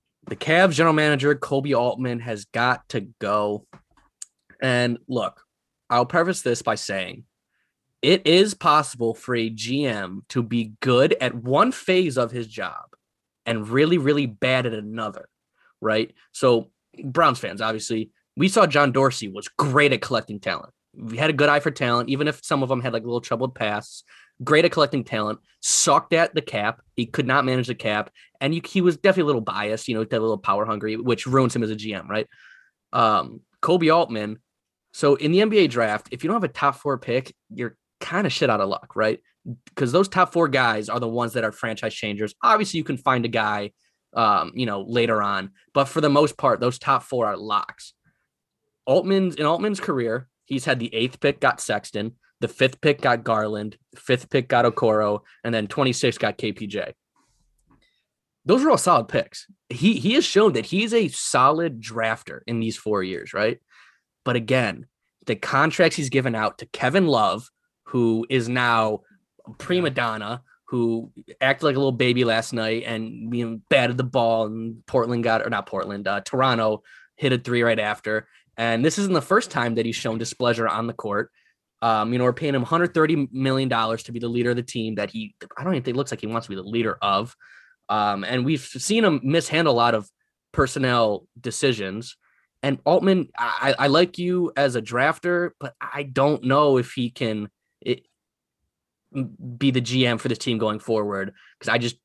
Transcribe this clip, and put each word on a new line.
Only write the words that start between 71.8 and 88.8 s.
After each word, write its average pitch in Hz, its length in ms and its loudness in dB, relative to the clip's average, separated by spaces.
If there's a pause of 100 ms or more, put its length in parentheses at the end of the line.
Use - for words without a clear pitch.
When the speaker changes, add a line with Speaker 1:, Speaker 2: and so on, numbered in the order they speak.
Speaker 1:
baby 123 340 2
last 113 260 0
night 113 340 -4
and, 113 480 -8
you 120 160 -4
know, 113 100 -10 (100)
batted 123 280 2
the 131 60 -2
ball, 117 440 0
and 113 400 -10
Portland 120 360 0
got, 113 220 0
or - 40 -4
not 101 180 -4
Portland, 101 400 -6
uh, 101 140 -2
Toronto 113 600 0 (340)
hit 135 180 0
a 123 40 0
three 120 240 -2
right 113 180 2
after. 107 480 -4 (300)
And 117 260 0
this 156 140 2
isn't 196 160 0
the 156 80 2
first 214 300 0
time 120 240 -2
that 117 100 0
he's 113 100 -4
shown 113 220 -4
displeasure 113 500 -2
on 113 200 -2
the 113 60 -8
court. - 380 -4 (500)
Um, 110 320 2
you 123 40 0
know, 123 80 0
we're 127 80 2
paying 143 220 -2
him 123 80 0
hundred 170 320 0
thirty 156 360 2
million 131 380 -2
dollars 113 340 -2
to 123 80 -14
be 117 80 -8
the 120 100 -6
leader 120 220 0
of 120 40 0
the 120 80 -6
team 110 320 -6
that 104 160 -4
he, 202 240 -10 (220)
I 135 60 -10
don't 185 100 -2
even 135 100 -2
think 127 140 -4
looks 135 140 -4
like 113 100 -8
he 107 60 -8
wants 113 200 -6
to - 20 -20
be 98 60 -8
the 95 80 -10
leader 110 380 -2
of. 101 340 0 (540)
Um, 104 340 0
and 123 200 -2
we've 139 180 -2
seen 214 440 -2